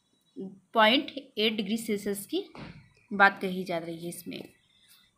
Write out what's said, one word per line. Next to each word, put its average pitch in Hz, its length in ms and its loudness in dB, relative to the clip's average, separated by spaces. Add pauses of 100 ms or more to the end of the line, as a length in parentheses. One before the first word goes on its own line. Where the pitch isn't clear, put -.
(720)
पॉइंट 233 400 6 (260)
एट 220 140 2
डिग्री 214 240 -2
सेल्सियस 202 500 -4
की 370 180 -4 (680)
बात 196 300 6
कही 185 220 -4
जा 175 140 -4
रही 165 240 -8
है 170 60 -8
इसमें। - 400 -12 (680)